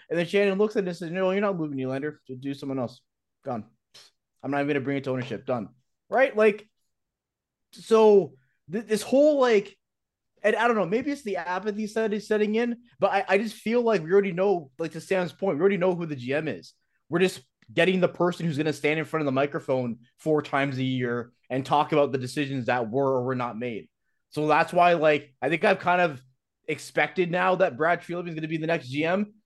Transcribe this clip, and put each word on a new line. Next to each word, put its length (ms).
and 80
then 100
Shannon 300
looks 200
at 80
it 20
and 80
says, 160
"No, 200
you're 100
not 160
moving 200
Nylander. 420
Do 140
someone 260
else. 220
Gone. 220
I'm 100
not 80
even 100
gonna 100
bring 160
it 80
to 80
ownership. 340
Done." 220
Right? 280
Like, 320
so 640
th-, 140
this 160
whole, 400
like, 340
and 120
I 100
don't 120
know, 80
maybe 260
it's 120
the 140
apathy 500
that 260
is 120
setting 300
in, 220
but 120
I, 160
I 100
just 180
feel 260
like 200
we 120
already 180
know, 480
like, 140
to 80
Sam's 320
point, 240
we 40
already 140
know 180
who 120
the 100
G 180
M 140
is. 260
We're 100
just 220
getting 260
the 80
person 380
who's 100
gonna 160
stand 280
in 60
front 180
of 20
the 80
microphone 640
four 240
times 360
a 60
year 480
and 160
talk 260
about 220
the 40
decisions 500
that 220
were 240
or 100
were 120
not 220
made. 320
So 180
that's 240
why, 220
like, 480
I 80
think 160
I've 140
kind 220
of 200
expected 600
now 260
that 220
Brad 260
Treliving 260
is 60
gonna 120
be 100
the 100
next 220
G 140
M 300